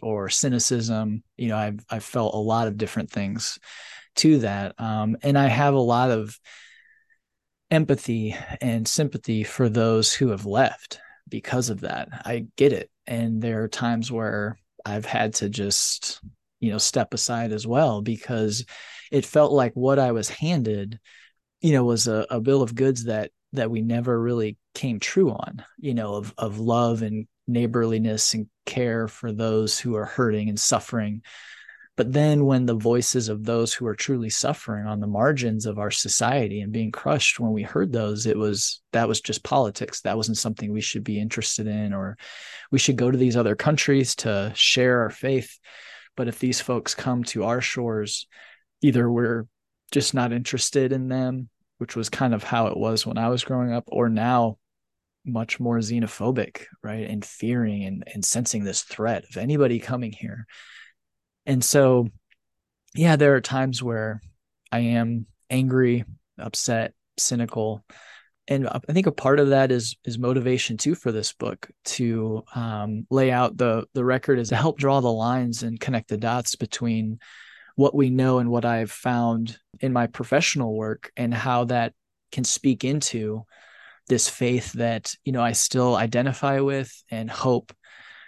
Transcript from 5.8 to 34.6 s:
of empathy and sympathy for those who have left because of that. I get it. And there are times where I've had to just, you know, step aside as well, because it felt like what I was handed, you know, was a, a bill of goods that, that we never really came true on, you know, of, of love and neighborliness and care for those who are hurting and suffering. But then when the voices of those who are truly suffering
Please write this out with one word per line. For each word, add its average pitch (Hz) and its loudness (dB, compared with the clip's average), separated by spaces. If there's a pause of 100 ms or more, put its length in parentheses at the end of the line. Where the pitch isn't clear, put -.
of 110 -4 (1300)
empathy 120 0 (260)
and 117 -2
sympathy 113 -2
for 120 0
those 113 4
who 131 2
have 101 -4
left - 0 (300)
because 123 -4
of 101 -6
that. - -6
I 117 -6 (100)
get 139 8
it. - -6 (160)
And 117 -2
there 113 -2
are 110 -4
times 117 -2
where 107 -4 (260)
I've 104 -6
had 113 0
to 104 -2
just, - -4 (400)
you 113 0
know, 107 -4
step - 0
aside 117 -2
as 107 -6
well, 120 2
because 110 -2 (460)
it 139 0
felt 151 4
like 127 2
what 135 2
I 123 4
was 110 -2
handed, 110 -2 (640)
you 156 4
know, 127 4
was 117 2
a, 110 2
a 120 -2
bill 135 4
of 117 -2
goods 127 2
that, 107 -4 (220)
that 117 -2
we 110 -2
never 117 0
really 117 0 (180)
came 117 -4
true 180 2
on, - -10 (160)
you 139 -4
know, 104 -2
of, 104 -8
of 107 -6
love 117 2
and 107 -4 (200)
neighborliness 113 0
and 110 -4 (180)
care 117 -2
for 113 -10
those 110 0
who 120 -2
are 104 -2
hurting 107 0
and 104 -4
suffering. 110 -2 (760)
But 131 0
then 147 4
when 131 4
the 117 2
voices 117 2
of 107 -4
those 117 0
who 123 -6
are 104 -4
truly 120 -2
suffering 107 -4